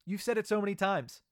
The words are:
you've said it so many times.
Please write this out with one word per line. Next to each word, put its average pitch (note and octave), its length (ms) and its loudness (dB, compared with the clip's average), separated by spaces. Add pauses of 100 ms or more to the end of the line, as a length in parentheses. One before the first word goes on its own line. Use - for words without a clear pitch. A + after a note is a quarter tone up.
you've F#3+ 200 -4
said A#3 160 2
it G3+ 80 0
so G#3 120 2
many G3+ 140 0
times. F#3 480 0 (100)